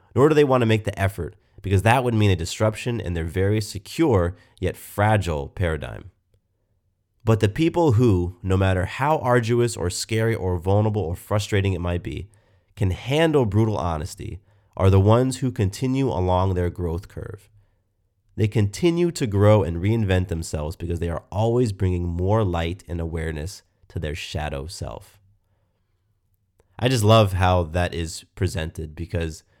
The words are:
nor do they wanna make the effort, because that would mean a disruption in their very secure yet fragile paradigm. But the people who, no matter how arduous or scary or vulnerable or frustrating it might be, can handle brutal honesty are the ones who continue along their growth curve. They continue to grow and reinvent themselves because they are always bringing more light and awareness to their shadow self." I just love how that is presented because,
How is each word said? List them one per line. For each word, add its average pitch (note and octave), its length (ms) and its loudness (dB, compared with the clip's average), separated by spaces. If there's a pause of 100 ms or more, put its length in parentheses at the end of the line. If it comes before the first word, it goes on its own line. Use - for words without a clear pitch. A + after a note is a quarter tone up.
(140)
nor C#3 160 6
do D3+ 60 2
they D3 80 6
wanna B2+ 240 2
make A2 160 2
the - 160 -8
effort, F#2+ 360 -4 (280)
because F#2+ 180 2
that A#2 220 4
would B2 100 0
mean G#2 160 4
a F#2 60 2
disruption A2 640 -2
in F2 160 -4
their E2 100 -2
very F#2+ 360 0
secure G2+ 760 0 (220)
yet F2 180 -4
fragile F2 680 0
paradigm. D2 640 -6 (1160)
But A2 160 4
the G#2+ 80 4
people E3 420 2
who, G2+ 500 2
no F#2+ 140 0
matter F#2 300 2
how D3 340 -2
arduous A#2+ 560 0
or - 140 -4
scary A2+ 440 -2
or F#2 240 -4
vulnerable G#2 440 0
or E2+ 140 -4
frustrating G2 580 -2
it E2+ 80 -4
might F2 200 -2
be, D2+ 280 -10 (480)
can G2 140 0
handle D3 540 2
brutal G#2+ 320 0
honesty D#2 600 -6 (380)
are F#2+ 120 6
the G2 120 6
ones B2 360 4
who B2+ 140 -2
continue C3 560 -2
along F#2 460 0
their F2 160 0
growth E2+ 400 -6
curve. - 400 -16 (880)
They A2 100 2
continue E3+ 640 0
to D3 160 -4
grow G#2 360 6
and E2 140 -4
reinvent F#2+ 520 0
themselves D#2+ 480 -6
because E2+ 220 -6
they E2+ 100 -4
are E2+ 200 -8
always A#2 440 0
bringing F2+ 340 -2
more F#2+ 380 0
light E2+ 420 -4
and E2+ 140 -6
awareness D#2+ 640 -8 (260)
to - 100 -10
their D#2 160 -6
shadow D2+ 520 -8
self." - 520 -14 (1600)
I B2 80 0
just B2+ 160 0
love G#2 300 6
how F#2 300 2
that E2+ 300 -4
is E2 300 -8 (100)
presented D#2+ 600 -6
because, E2 480 -8 (160)